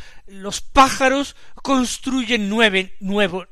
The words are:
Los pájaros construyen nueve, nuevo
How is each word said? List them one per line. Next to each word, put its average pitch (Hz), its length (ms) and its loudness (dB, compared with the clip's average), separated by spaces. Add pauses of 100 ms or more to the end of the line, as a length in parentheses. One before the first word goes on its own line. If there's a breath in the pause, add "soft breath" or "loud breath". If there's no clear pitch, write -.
(280 loud breath)
Los 196 340 -8
pájaros 269 720 2 (200 soft breath)
construyen 247 920 0
nueve, 196 520 2
nuevo 190 500 0